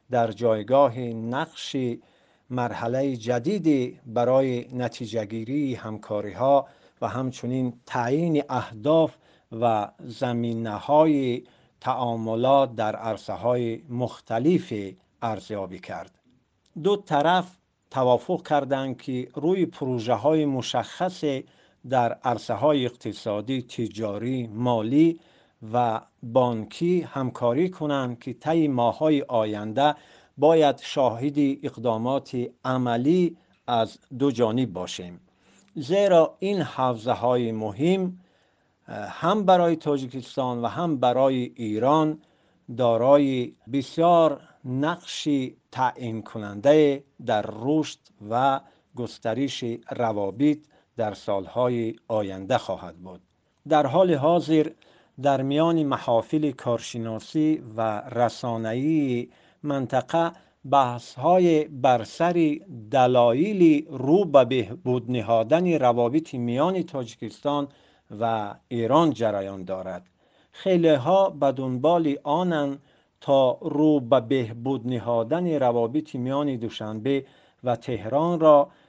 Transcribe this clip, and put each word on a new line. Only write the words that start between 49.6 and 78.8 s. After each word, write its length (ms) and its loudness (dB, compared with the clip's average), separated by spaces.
روابط 680 -2
در 180 -4
سالهای 800 -2
آینده 500 -2
خواهد 380 -8
بود. 240 -18
در 180 4
حال 280 2
حاضر 560 2
در 200 2
میان 400 2
محافل 680 0
کارشناسی 1120 -4
و 260 -2
رسانه‌ای 1160 -2
منطقه 720 -2
بحث‌های 920 2
بر 400 2
سر 540 0
دلایل 1000 6
رو 340 4
به 200 6
بهبود 640 -2
نهادن 680 2
روابط 560 2
میان 480 -2
تاجیکستان 840 -6
و 340 -2
ایران 440 2
جریان 520 -4
دارد. 420 -10
خیلی‌ها 800 2
به 220 0
دنبال 720 0
آنند 560 -2
تا 420 2
رو 380 2
به 200 4
بهبود 680 -2
نهادن 680 -2
روابط 560 0
میان 420 -2
دوشنبه 680 -4
و 120 0
تهران 640 -2
را 280 8